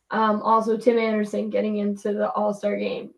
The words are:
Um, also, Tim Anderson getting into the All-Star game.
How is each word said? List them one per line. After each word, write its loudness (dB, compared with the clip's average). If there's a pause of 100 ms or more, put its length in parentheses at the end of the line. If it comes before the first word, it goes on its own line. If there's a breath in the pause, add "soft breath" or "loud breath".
(120)
Um, 2
also, 4
Tim 4
Anderson -2
getting 0
into -2
the -2
All-Star -2
game. -6